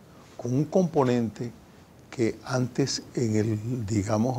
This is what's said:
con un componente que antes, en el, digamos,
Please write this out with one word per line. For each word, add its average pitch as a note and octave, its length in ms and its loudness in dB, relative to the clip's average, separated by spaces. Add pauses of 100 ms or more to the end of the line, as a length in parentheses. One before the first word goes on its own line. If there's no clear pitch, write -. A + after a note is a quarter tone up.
(360)
con A#2+ 180 -4
un C#3+ 100 2
componente B2+ 880 2 (580)
que A2+ 340 0
antes, C3 580 -2 (120)
en A2+ 220 0
el, A2 500 -2
digamos, A2 520 0